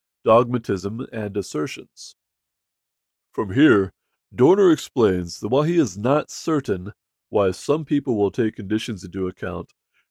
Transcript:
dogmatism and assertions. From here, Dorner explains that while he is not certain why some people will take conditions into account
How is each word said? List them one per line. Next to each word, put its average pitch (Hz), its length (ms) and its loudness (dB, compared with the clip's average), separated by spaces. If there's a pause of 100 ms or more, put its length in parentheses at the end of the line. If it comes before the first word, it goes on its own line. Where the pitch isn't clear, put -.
(260)
dogmatism 113 880 0
and 104 240 -6
assertions. - 760 -10 (1160)
From 101 220 -6
here, 110 400 4 (400)
Dorner 175 380 6
explains 92 680 0
that 107 100 -6
while 135 140 2
he 170 140 -2
is 104 200 0
not 131 320 -2
certain 104 640 -4 (360)
why 101 220 2
some 147 340 -4
people 139 320 -2
will 101 140 2
take 110 240 -2
conditions 104 480 -6
into 92 240 -6
account 90 440 -10 (400)